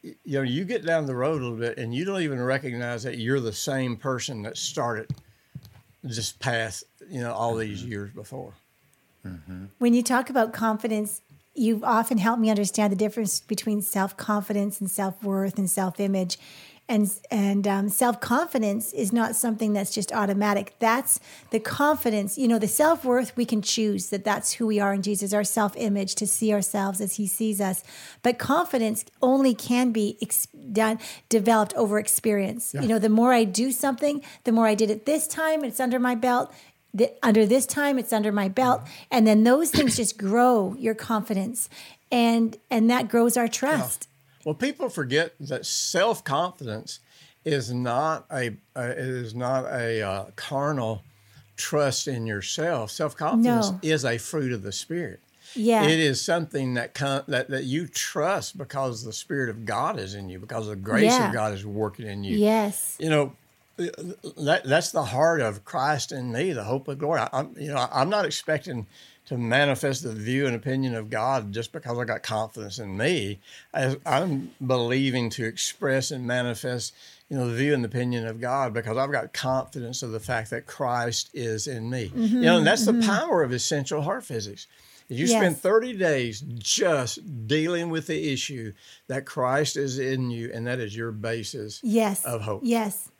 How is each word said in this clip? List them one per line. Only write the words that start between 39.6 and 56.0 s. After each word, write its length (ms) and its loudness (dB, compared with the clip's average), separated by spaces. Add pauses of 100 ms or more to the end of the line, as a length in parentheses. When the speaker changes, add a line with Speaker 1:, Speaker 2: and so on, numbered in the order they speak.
Speaker 3:
things 260 4
just 200 -2
grow 600 4
your 160 0
confidence. 720 -2 (460)
And, 440 4 (140)
and 180 4
that 200 2
grows 260 4
our 80 2
Speaker 1:
Yeah. 80 0
Speaker 3:
trust. 560 -2 (380)
Speaker 1:
Well, 100 -2
people 320 -2
forget 540 0
that 240 -6
self-confidence 1300 -2 (460)
is 280 -2
not 580 0
a, 240 -4 (220)
a, 140 -4
it 60 -6
is 380 -6
not 300 0
a, 360 -2
uh, 240 -4 (120)
carnal 680 -4 (540)
trust 500 0
in 180 -4
yourself. 640 -4
Self-confidence 800 2
Speaker 3:
No. 100 -6
Speaker 1:
is 240 2
a 120 2
fruit 360 -4
of 100 -6
the 80 -8
Spirit. 480 -8 (340)
Speaker 3:
Yeah. 300 4
Speaker 1:
It 160 6
is 220 2